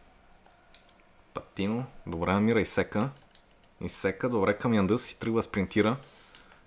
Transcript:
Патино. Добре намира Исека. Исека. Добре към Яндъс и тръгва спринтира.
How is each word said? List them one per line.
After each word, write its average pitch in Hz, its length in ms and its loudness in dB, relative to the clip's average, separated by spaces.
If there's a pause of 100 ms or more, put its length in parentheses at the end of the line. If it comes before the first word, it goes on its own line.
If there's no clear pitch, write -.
(1300)
Патино. 110 520 -4 (220)
Добре 85 260 -2
намира 110 280 4
Исека. 104 480 -2 (720)
Исека. 95 480 -4
Добре 104 280 2
към 120 160 0
Яндъс 104 380 2
и - 80 -14
тръгва 113 240 0
спринтира. 107 540 0 (680)